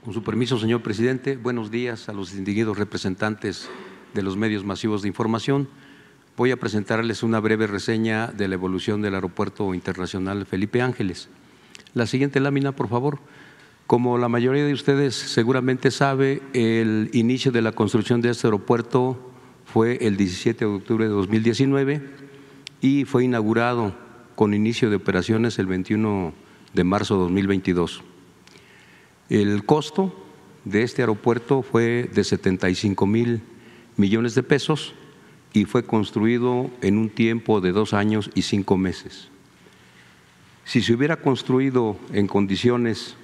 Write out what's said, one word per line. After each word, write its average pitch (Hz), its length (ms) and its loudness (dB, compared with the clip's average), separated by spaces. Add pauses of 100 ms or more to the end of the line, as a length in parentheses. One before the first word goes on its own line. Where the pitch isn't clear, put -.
Con 98 60 -10
su 113 80 -4
permiso, 113 360 0
señor 113 220 2
presidente, 123 560 -2
buenos 117 340 -6
días 120 380 -6
a 107 60 -10
los 98 160 -10
distinguidos 101 480 -2
representantes 101 880 -4 (460)
de 101 80 -2
los 95 160 -4
medios 107 260 -2
masivos 101 380 -4
de 104 60 -4
información. 117 600 -2 (680)
Voy 123 160 2
a 123 60 0
presentarles 110 680 -2
una 113 180 2
breve 110 260 2
reseña 110 600 -2
de 101 200 -4
la 95 60 -2
evolución 92 480 -2
del 98 140 -2
Aeropuerto 95 580 -4
Internacional 92 720 -6
Felipe 104 340 -2
Ángeles. 117 480 -4 (640)
La 120 140 0
siguiente 135 340 0
lámina, 139 320 0
por 131 160 -6
favor. 131 300 -2 (680)
Como 123 300 4
la 123 140 2
mayoría 127 340 2
de 147 80 0
ustedes 139 420 2
seguramente 127 760 2
sabe, 135 500 0 (140)
el 113 580 2
inicio 123 400 2
de 117 80 2
la 110 120 2
construcción 113 500 2
de 120 80 2
este 120 160 -2
aeropuerto 120 840 0 (360)
fue 117 400 2
el 101 100 2
diecisiete 101 480 0
de 107 60 2
octubre 110 340 0
de 110 60 0
dos 101 180 0
mil 110 140 2
diecinueve 135 580 2 (800)
y 135 240 2
fue 123 200 2
inaugurado 117 720 0 (420)
con 104 180 2
inicio 110 340 0
de 104 80 0
operaciones 110 600 0
el 98 80 -2
veintiuno 95 680 -2 (400)
de 90 120 2
marzo 101 320 2
de 92 80 4
dos 87 60 0
mil 98 160 0
veintidós. 90 540 0 (1300)
El 104 360 0
costo 175 580 0 (400)
de 104 200 2
este 123 180 -2
aeropuerto 117 580 2
fue 117 540 0
de 101 100 4
setenta 92 460 0
y 90 40 2
cinco 98 320 0
mil 117 360 0 (560)
millones 110 360 2
de 131 80 2
pesos 147 520 0 (580)
y 104 140 4
fue 120 180 0
construido 120 880 0 (100)
en 101 160 2
un 110 140 0
tiempo 113 500 2
de 90 120 2
dos 104 200 0
años 107 420 0
y 95 60 0
cinco 98 380 0
meses. - 500 -6 (1400)
Si - 160 2
se 110 140 4
hubiera 147 220 0
construido 127 840 0 (120)
en 104 160 2
condiciones 104 960 0